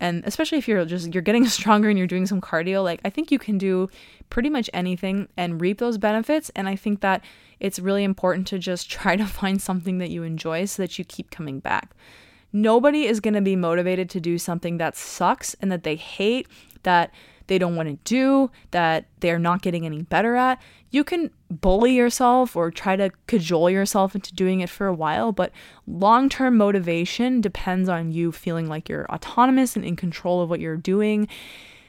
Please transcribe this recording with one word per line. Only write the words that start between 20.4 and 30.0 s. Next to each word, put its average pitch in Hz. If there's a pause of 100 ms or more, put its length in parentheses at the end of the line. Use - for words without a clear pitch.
You 285
can 339 (200)
bully 202
yourself 247
or 170
try 190
to 196 (160)
cajole 170
yourself 190
into 196
doing 185
it 175
for -
a 190
while, 165
but 185 (360)
long-term 240
motivation 202
depends 185
on 165
you 165
feeling 165
like 156
you're 151
autonomous 254
and 214
in 170
control 180